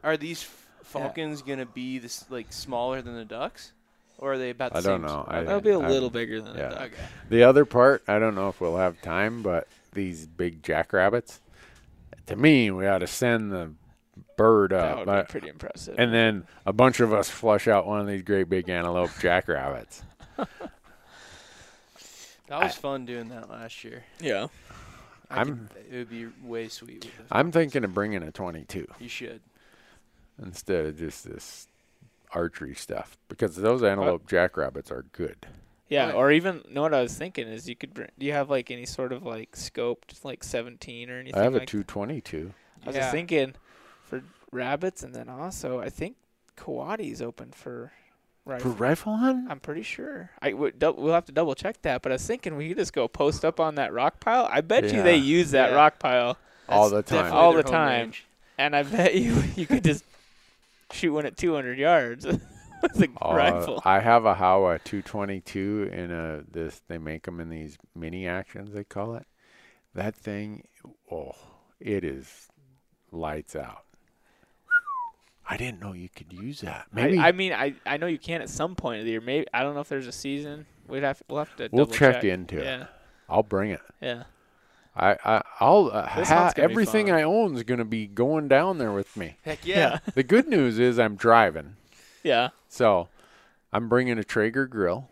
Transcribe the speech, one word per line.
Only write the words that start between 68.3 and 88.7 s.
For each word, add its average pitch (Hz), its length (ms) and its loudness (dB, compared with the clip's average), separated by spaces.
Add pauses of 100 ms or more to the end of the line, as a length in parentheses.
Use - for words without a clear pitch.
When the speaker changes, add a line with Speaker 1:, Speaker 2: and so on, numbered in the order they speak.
Speaker 3:
they 101 100 -10
call 107 300 -10
it. - 120 -16 (680)
That 104 200 -6
thing, 107 500 -12 (460)
oh, 71 220 -10 (480)
it 98 240 -4
is 67 440 -12 (640)
lights 78 460 -10
out. 67 280 -14 (1600)
I - 120 -8
didn't - 220 -10
know 98 120 -12
you 90 160 -14
could 78 240 -20
use 110 300 -14
that. - 280 -12
Speaker 2:
I, - 40 -20
Speaker 3:
Maybe 147 240 2
Speaker 2:
I 170 140 6
mean, 185 200 -2
I, 135 220 -4 (100)
I 143 140 -4
know 165 80 -6
you 165 120 -4
can 165 220 -8
at - 80 -12
some 175 260 -6
point 117 260 -6
of 110 40 -10
the 113 60 -4
year. 113 100 -4
Maybe, 131 320 -4
I 123 100 -4
don't 143 120 -4
know 143 60 -8
if 147 100 -12
there's 135 160 -8
a 117 60 -14
season. 147 520 -10 (240)
We'd 139 140 -6
have, 139 260 -4
we'll 143 120 -4
have - 160 -8
to 117 140 -8
Speaker 3:
We'll 131 140 6
Speaker 2:
double 113 140 -4
Speaker 3:
check 131 180 8
Speaker 2:
check. 117 80 -4
Speaker 3:
into 90 340 -2
it. 69 60 -4
Speaker 2:
Yeah. 127 220 -8 (420)
Speaker 3:
I'll 98 140 2
bring 104 300 0
it. 76 100 -10 (180)
Speaker 2:
Yeah. 120 220 -8 (760)
Speaker 3:
I, 95 260 4
I, 110 200 2 (180)
I'll, 151 320 6
uh, 104 240 -4
Speaker 2:
This 165 140 -2
Speaker 3:
ha-, 160 140 8
Speaker 2:
hunt's 170 100 2
gonna - 140 4
be 226 40 2
Speaker 3:
everything 220 360 0
Speaker 2:
fun. 175 80 4
Speaker 3:
I 156 80 4
own 185 320 2
is 117 60 -6
gonna 120 220 -2
be 110 220 -4
going 135 420 0
down 160 300 4